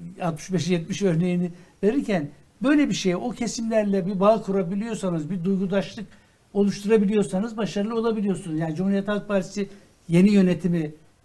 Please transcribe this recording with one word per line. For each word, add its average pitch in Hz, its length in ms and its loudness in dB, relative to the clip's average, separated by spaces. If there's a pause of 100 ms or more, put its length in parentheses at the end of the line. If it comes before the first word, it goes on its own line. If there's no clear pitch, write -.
(220)
altmış 175 320 -6
beş 160 140 0
yetmiş 180 340 -2
örneğini 180 500 0 (320)
verirken 202 460 0 (340)
böyle 285 260 4
bir 196 40 -2
şey, 175 220 0
o 240 140 -4
kesimlerle 214 760 -2
bir 190 140 -2
bağ 214 220 4
kurabiliyorsanız, 196 880 -2
bir 180 140 -4
duygudaşlık 190 640 -2 (460)
oluşturabiliyorsanız 202 1040 2
başarılı 214 380 -2
olabiliyorsunuz. 208 640 -2
Yani, 160 160 -2
Cumhuriyet 196 320 0
Halk 208 200 -4
Partisi 196 420 -4 (380)
yeni 180 240 6
yönetimi 175 600 2 (320)